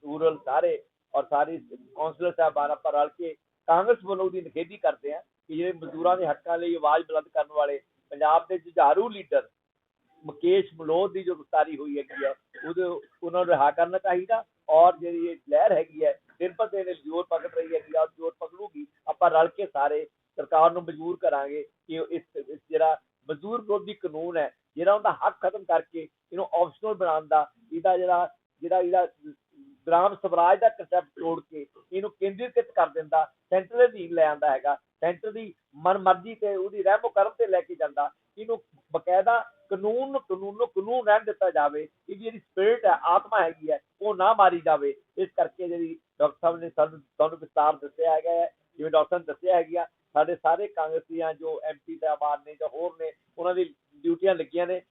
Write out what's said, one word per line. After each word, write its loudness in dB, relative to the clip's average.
ਰੂਰਲ, 0
ਸਾਰੇ 0
ਔਰ 0
ਸਾਰੇ -2
ਕੌਂਸਲਰ -4
ਸਾਹਿਬਾਨ 0
ਆਪਾਂ -4
ਰਲ 2
ਕੇ -10
ਕਾਂਗਰਸ 4
ਵੱਲੋਂ -4
ਦੀ -6
ਨਿਖੇਧੀ -10
ਕਰਦੇ -2
ਹਾਂ -12
ਕਿ -16
ਜਿਹੜੇ -4
ਮਜ਼ਦੂਰਾਂ 0
ਦੇ -2
ਹੱਕਾਂ -2
ਲਈ -2
ਆਵਾਜ਼ 2
ਬੁਲੰਦ -4
ਕਰਨ -4
ਵਾਲੇ -2
ਪੰਜਾਬ 2
ਦੇ -4
ਜੁਝਾਰੂ 2
ਲੀਡਰ -4
ਮੁਕੇਸ਼ 0
ਮਲੋਦ -2
ਦੀ -8
ਜੋ -4
ਗ੍ਰਿਫਤਾਰੀ -2
ਹੋਈ -8
ਹੈਗੀ -8
ਹੈ, -2
ਉਹਦੇ, -4
ਉਹਨਾਂ -8
ਨੂੰ 0
ਰਿਹਾ 4
ਕਰਨਾ 0
ਚਾਹੀਦਾ। -2
ਔਰ 8
ਜਿਹੜੀ -6
ਇਹ -8
ਲਹਿਰ 4
ਹੈਗੀ -2
ਹੈ, -2
ਦਿਨ -4
ਪਰ -4
ਦਿਨ -4
ਇਹ -6
ਜ਼ੋਰ -6
ਪਕੜ -6
ਰਹੀ -4
ਹੈਗੀ -6
ਆ, 4
ਜ਼ੋਰ -10
ਪਕੜੂਗੀ। -14
ਆਪਾਂ 2
ਰਲ 6
ਕੇ -6
ਸਾਰੇ -2
ਸਰਕਾਰ 4
ਨੂੰ -6
ਮਜਬੂਰ -8
ਕਰਾਂਗੇ -2
ਕਿ -12
ਉਹ -4
ਇਸ, -8
ਇਸ -12
ਜਿਹੜਾ 2
ਮਜ਼ਦੂਰ -8
ਵਿਰੋਧੀ -4
ਕਾਨੂੰਨ -8
ਹੈ, -2
ਜਿਹੜਾ 4
ਉਹਦਾ 0
ਹੱਕ -2
ਖਤਮ -4
ਕਰਕੇ -2
ਇਹਨੂੰ -10
ਆਪਸ਼ਨਲ -2
ਬਣਾਉਣ -2
ਦਾ, 2
ਇਹਦਾ 2
ਜਿਹੜਾ, 0
ਜਿਹੜਾ, 0
ਇਹਦਾ 2
ਗ੍ਰਾਮ 4
ਸਵਰਾਜ 4
ਦਾ 6
ਕੰਸੈਪਟ -4
ਤੋੜ -6
ਕੇ -14
ਇਹਨੂੰ -6
ਕੇਂਦਰੀਕ੍ਰਿਤ -4
ਕਰ 2
ਦਿੰਦਾ, 0
ਸੈਂਟਰ -4
ਦੇ 8
ਅਧੀਨ -2
ਲੈ 4
ਆਉਂਦਾ 0
ਹੈਗਾ, 0
ਸੈਂਟਰ -6
ਦੀ -14
ਮਨਮਰਜ਼ੀ 0
ਤੇ -4
ਉਹਦੀ -6
ਰਹਿਮੋ 2
ਕਰਮ 2
ਤੇ -2
ਲੈ 2
ਕੇ -10
ਜਾਂਦਾ, -4
ਇਹਨੂੰ -8
ਬਕਾਇਦਾ 2
ਕਾਨੂੰਨ -4
ਨੂੰ -4
ਕਾਨੂੰਨ -10
ਨੂੰ -2
ਕਾਨੂੰਨ -4
ਰਹਿਣ 4
ਦਿੱਤਾ -2
ਜਾਵੇ, -2
ਇਹਦੀ -14
ਜਿਹੜੀ -10
ਸਪਿਰਿਟ 0
ਹੈ, 6
ਆਤਮਾ 2
ਹੈਗੀ -2
ਹੈ, -2
ਉਹ -2
ਨਾ 4
ਮਾਰੀ 4
ਜਾਵੇ। 2
ਇਸ -2
ਕਰਕੇ -4
ਜਿਹੜੀ -6
ਡਾਕਟਰ 0
ਸਾਹਿਬ 0
ਨੇ -10
ਸਾਨੂੰ, -2
ਸਾਨੂੰ -2
ਵਿਸਥਾਰ 0
ਦੱਸਿਆ -2
ਹੈਗਾ 0
ਹੈ, 0
ਜਿਵੇਂ -6
ਡਾਕਟਰ 2
ਸਾਹਿਬ -2
ਨੇ -10
ਦੱਸਿਆ 0
ਹੈਗਾ, -2
ਸਾਡੇ 2
ਸਾਰੇ 0
ਕਾਂਗਰਸੀਆਂ -6
ਜੋ -8
ਐਮ -8
ਪੀ -14
ਸਾਹਿਬਾਨ -2
ਨੇ -20
ਜਾਂ -8
ਹੋਰ -8
ਨੇ, -8
ਉਹਨਾਂ -2
ਦੀ -2
ਡਿਊਟੀਆਂ 0
ਲੱਗੀਆਂ -4
ਨੇ। -4